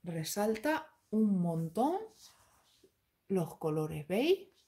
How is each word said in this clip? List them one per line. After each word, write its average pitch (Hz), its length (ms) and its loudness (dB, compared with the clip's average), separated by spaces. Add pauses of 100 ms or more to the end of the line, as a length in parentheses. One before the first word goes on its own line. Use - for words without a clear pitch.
resalta 214 840 -2 (220)
un 208 320 2
montón 170 560 0 (1300)
los 175 280 0
colores, 156 500 -4
¿veis? 294 420 2 (180)